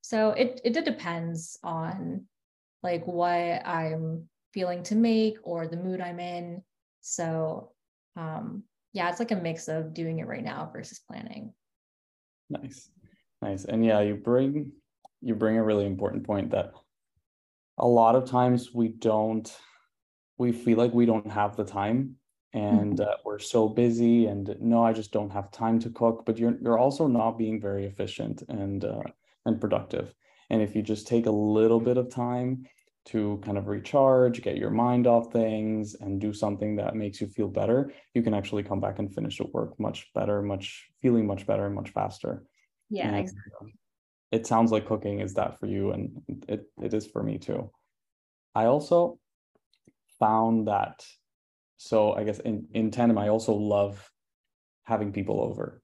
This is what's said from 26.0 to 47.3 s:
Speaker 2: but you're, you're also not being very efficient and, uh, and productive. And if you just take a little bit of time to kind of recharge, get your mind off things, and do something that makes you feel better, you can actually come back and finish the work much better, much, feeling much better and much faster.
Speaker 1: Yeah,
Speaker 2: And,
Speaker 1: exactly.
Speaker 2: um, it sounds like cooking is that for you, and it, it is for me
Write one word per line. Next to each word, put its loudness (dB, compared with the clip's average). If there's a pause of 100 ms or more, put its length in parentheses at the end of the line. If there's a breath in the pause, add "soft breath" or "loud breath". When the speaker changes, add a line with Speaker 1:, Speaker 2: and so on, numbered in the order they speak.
Speaker 2:
but 0
you're, 2
you're 2
also 2
not 2
being -2
very -4
efficient -8
and, -6
uh, -4 (440)
and 0
productive. -2 (360 soft breath)
And 2
if -2
you 0
just -4
take 2
a 2
little 4
bit 2
of -2
time -4 (400 loud breath)
to -2
kind -2
of -6
recharge, 4
get -2
your -2
mind 4
off 4
things, 0
and -6
do -2
something -2
that -2
makes -6
you -4
feel -2
better, 0 (220 loud breath)
you 2
can 0
actually -2
come -4
back -4
and -6
finish -6
the -4
work -6
much -6
better, 0
much, -8 (100)
feeling 4
much -4
better 0
and -4
much -8
faster. -6 (460)
Speaker 1:
Yeah, -2
Speaker 2:
And, 0
Speaker 1:
exactly. -6 (160)
Speaker 2:
um, -20 (580)
it 0
sounds 4
like 2
cooking -4
is -6
that -2
for -8
you, -2
and -8 (260)
it, -8 (120)
it -4
is -4
for -6
me -4